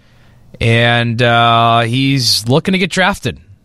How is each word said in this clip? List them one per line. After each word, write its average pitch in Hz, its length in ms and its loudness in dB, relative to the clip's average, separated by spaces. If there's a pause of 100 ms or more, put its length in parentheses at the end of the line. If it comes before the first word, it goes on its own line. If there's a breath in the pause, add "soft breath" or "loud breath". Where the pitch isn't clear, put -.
(600 soft breath)
and, 117 640 0
uh, 117 600 2
he's 131 680 -2
looking 160 240 0
to 190 60 0
get 180 120 -2
drafted. 180 480 -4 (260)